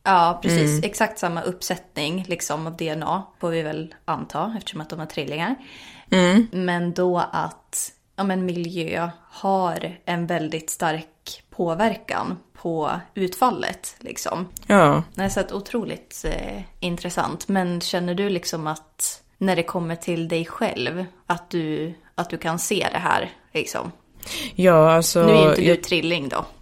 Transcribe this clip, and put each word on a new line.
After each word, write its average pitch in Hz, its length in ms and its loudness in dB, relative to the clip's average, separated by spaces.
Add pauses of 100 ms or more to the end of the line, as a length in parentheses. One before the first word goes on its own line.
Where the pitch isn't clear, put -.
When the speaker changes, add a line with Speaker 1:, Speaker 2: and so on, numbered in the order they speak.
Speaker 1:
Ja, 175 400 4
precis. 165 280 4
Speaker 2:
Mm. 151 120 0
Speaker 1:
Exakt 214 360 -2
samma 170 220 -2
uppsättning 180 880 -6
liksom, 160 400 -4
av 165 100 -10
D 165 120 -4
N 156 140 -4
A, 180 200 -2 (160)
får 170 100 -2
vi 165 120 -2
väl 156 340 -6 (100)
anta, 160 520 -4
eftersom - 240 -10
att 156 80 -12
de 160 100 -10
är 156 60 -8
trillingar. 160 500 -4 (560)
Speaker 2:
Mm. 185 400 6
Speaker 1:
Men 175 420 0
då 180 240 2 (140)
att, - 600 -6 (240)
ja, 196 80 -2
men 185 220 0
miljö 170 640 -4 (200)
har 180 760 -2
en 170 220 -2
väldigt 160 420 -4
stark - 800 -6
påverkan 175 880 -2 (160)
på 160 380 -4 (240)
utfallet, - 840 -2
liksom. - 480 -6 (200)
Speaker 2:
Ja. 160 360 6 (100)
Speaker 1:
Nej, 190 160 -2
så 202 100 -2
att 185 120 -2
otroligt, - 760 -8
eh, 165 360 -6 (180)
intressant. 175 680 -4
Men 180 340 0
känner 175 340 -2
du 202 140 0
liksom 170 380 -4
att - 540 -8 (160)
när 190 180 2
det 170 80 0
kommer 170 320 -4
till 165 320 -4
dig 165 180 -2
själv, 170 600 -4 (220)
att 170 220 -4
du, 156 440 -4 (220)
att 170 140 -4
du 160 80 -6
kan 165 220 -2
se - 320 0
det - 80 -2
här, - 300 0 (240)
liksom? - 380 -6 (640)
Speaker 2:
Ja, 165 360 8
alltså, 165 340 6
Speaker 1:
Nu 165 80 10
är 156 100 10
ju 156 60 8
inte - 120 4
du - 60 4
Speaker 2:
jag 170 160 4
Speaker 1:
trilling 160 460 0
då. - 160 -4 (160)